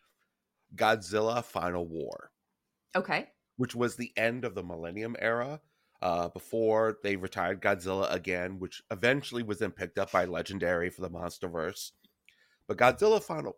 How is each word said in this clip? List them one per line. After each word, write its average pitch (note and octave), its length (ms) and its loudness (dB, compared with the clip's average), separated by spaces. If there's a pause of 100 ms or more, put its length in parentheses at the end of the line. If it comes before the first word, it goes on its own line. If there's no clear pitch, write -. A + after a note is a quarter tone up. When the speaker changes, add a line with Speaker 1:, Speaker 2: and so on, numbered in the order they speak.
(760)
Speaker 1:
Godzilla A2 680 2
Final F2 420 -2
War. D#2+ 440 -8 (680)
Speaker 2:
Okay. F#3+ 320 -2 (300)
Speaker 1:
Which B2 180 -2
was A#2+ 180 2
the A#2+ 220 -8
end A#2 280 0
of G2+ 120 -6
the F#2+ 80 -4
Millennium F2 560 -6
Era, A#2+ 400 0 (420)
uh, E2+ 280 0
before A2 720 2
they G2+ 100 2
retired F#2 480 -2
Godzilla F#2+ 500 2
again, F#2 460 -2
which F#2 320 -8
eventually A#2+ 540 0
was G#2 160 -4
then G#2 100 0
picked F#2 300 -6
up F#2+ 100 -2
by F2+ 140 6
Legendary F2 640 0
for F#2 120 -10
the F2+ 80 -6
MonsterVerse. E2+ 840 -6 (760)
But G#2 120 -4
Godzilla G3 440 6
Final, D3 360 -6